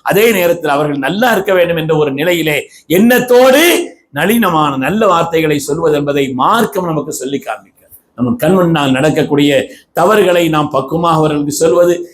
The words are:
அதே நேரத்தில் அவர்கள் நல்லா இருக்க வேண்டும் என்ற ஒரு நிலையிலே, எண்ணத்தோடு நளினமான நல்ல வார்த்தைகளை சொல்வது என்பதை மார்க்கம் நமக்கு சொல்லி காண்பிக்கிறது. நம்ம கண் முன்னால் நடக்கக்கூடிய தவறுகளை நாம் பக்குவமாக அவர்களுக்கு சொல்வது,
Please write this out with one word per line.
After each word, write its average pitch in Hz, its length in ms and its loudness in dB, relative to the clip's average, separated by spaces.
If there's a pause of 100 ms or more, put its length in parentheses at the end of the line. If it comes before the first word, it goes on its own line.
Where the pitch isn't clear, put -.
அதே 208 300 2
நேரத்தில் 170 380 0
அவர்கள் 143 280 -2
நல்லா 196 340 -2
இருக்க 196 220 -2
வேண்டும் 170 220 0
என்ற 160 200 -2
ஒரு 147 160 0
நிலையிலே, 156 560 -2 (180)
எண்ணத்தோடு 247 760 4 (520)
நளினமான 165 600 0
நல்ல 180 300 0
வார்த்தைகளை 165 520 0
சொல்வது 151 380 -2
என்பதை 143 360 -2
மார்க்கம் 185 520 0
நமக்கு 156 280 -4
சொல்லி 135 260 -6
காண்பிக்கிறது. 107 360 -12 (400)
நம்ம 123 220 -2
கண் 160 160 0
முன்னால் 165 380 0
நடக்கக்கூடிய 143 760 0 (260)
தவறுகளை 180 560 2
நாம் 151 220 -2
பக்குவமாக 160 460 -2
அவர்களுக்கு 147 360 -2
சொல்வது, 175 600 2